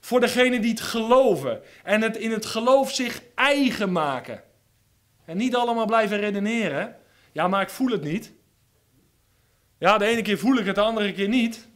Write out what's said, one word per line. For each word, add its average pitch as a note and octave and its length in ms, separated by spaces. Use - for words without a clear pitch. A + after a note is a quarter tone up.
Voor B3 200
degenen B3 400
die A3+ 100
het A3+ 100
geloven A3+ 800
en G#3+ 200
het A3 140
in A3+ 140
het A3 160
geloof C4 460
zich - 300
eigen B3+ 580
maken. C3+ 500
En E3 120
niet A#3 200
allemaal A#3 300
blijven G#3+ 320
redeneren. G3+ 760
"Ja, D#3+ 160
maar G3 140
ik F#3+ 80
voel C4 200
het G#3 120
niet. C#3+ 300
Ja, G3 200
de G3+ 80
ene A#3 160
keer G3 160
voel B3+ 180
ik G#3 100
het, F#3+ 80
de G3+ 60
andere G#3 320
keer G3 160
niet. A3+ 480